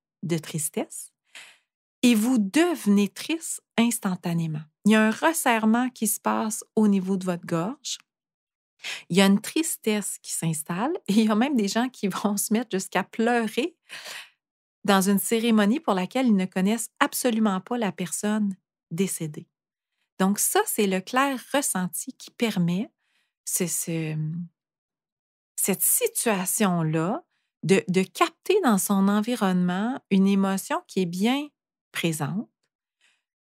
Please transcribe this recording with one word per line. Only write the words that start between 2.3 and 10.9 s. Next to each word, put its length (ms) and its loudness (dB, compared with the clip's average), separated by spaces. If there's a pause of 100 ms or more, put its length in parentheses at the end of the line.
devenez 680 2
triste 540 -8 (140)
instantanément. 840 -2 (220)
Il 80 6
y 20 6
a 120 6
un 40 2
resserrement 800 2
qui 160 -6
se 140 -2
passe 440 -2 (120)
au 120 6
niveau 280 2
de 80 -6
votre 220 -6
gorge. 520 -4 (1080)
Il 80 -2
y 60 8
a 40 6
une 140 6
tristesse 800 -4
qui 120 -14
s'installe 600 -4 (160)